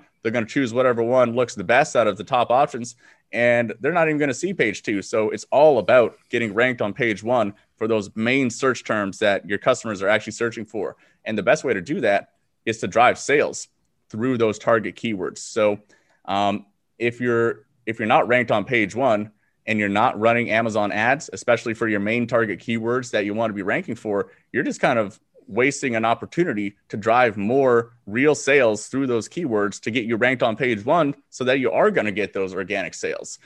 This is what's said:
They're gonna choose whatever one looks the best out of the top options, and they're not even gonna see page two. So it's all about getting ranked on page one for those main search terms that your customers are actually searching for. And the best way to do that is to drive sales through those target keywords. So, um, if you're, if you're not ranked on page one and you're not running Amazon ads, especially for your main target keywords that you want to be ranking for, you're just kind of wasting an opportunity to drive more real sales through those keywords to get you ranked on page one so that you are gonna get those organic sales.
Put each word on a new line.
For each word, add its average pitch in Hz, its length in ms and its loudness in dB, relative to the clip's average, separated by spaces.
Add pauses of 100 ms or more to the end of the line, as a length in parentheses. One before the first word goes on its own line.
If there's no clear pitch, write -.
(220)
They're 113 100 -4
gonna 113 140 -2
choose 131 260 -2
whatever 123 300 2
one 117 320 2
looks 120 200 -2
the 98 100 -8
best 139 300 2
out 117 120 4
of 101 100 0
the 101 80 -10
top 120 260 0
options, 123 460 0 (360)
and 120 480 2
they're 139 120 -2
not 165 160 2
even 151 100 -2
gonna 143 140 0
see 180 220 -4
page 110 280 -2
two. 101 200 -4
So 107 280 0
it's - 200 -8
all 147 280 6
about 113 380 4 (140)
getting 117 240 -2
ranked 123 260 0
on 101 140 -2
page 107 280 -2
one 110 300 0 (240)
for 113 100 -4
those 110 300 -2
main 123 340 0
search 123 340 -2
terms 104 340 -2
that 98 300 0
your 101 100 -4
customers 117 420 -2
are 95 80 0
actually 110 240 2
searching 113 320 -4
for. 92 320 -8 (280)
And 110 120 -4
the 104 60 -2
best 131 220 2
way 127 100 0
to 95 80 -2
do 135 180 -6
that 101 300 0 (340)
is 113 140 -2
to 110 100 -4
drive 110 300 4
sales 120 500 -2 (400)
through 120 300 -4
those 107 200 0
target 107 380 0
keywords. 98 420 -6
So, 104 420 0 (440)
um, 101 420 -2 (320)
if 117 220 -2
you're, 117 460 0 (180)
if 113 140 -6
you're 110 100 -2
not 131 200 4
ranked 123 220 2
on 107 140 2
page 110 300 0
one 107 380 0 (340)
and 110 120 -2
you're 104 100 0
not 104 320 2
running 117 300 2
Amazon 107 420 0
ads, 123 400 0
especially 113 420 -2
for 113 140 -2
your 107 100 0
main 113 280 -2
target 113 340 -2
keywords 117 500 -4
that 107 140 0
you 101 80 -4
want 110 180 -2
to 101 40 -8
be 101 80 -6
ranking 120 320 -4
for, 101 360 -4 (220)
you're 127 100 -2
just 247 160 -6
kind 139 200 2
of 101 200 -4 (300)
wasting 123 480 0
an 110 80 0
opportunity 107 720 -2 (140)
to 107 80 -8
drive 113 400 2
more 120 560 2 (120)
real 135 280 2
sales 127 540 2
through 135 180 -4
those 117 220 -2
keywords 107 520 -2
to 123 100 -6
get 113 140 -2
you 113 120 -2
ranked 123 260 2
on 113 120 2
page 110 300 -2
one 147 300 2 (160)
so - 140 -8
that 131 160 2
you 123 120 0
are 180 180 4
gonna 110 220 0
get 95 220 -4
those 95 200 -4
organic 92 380 -4
sales. - 540 -8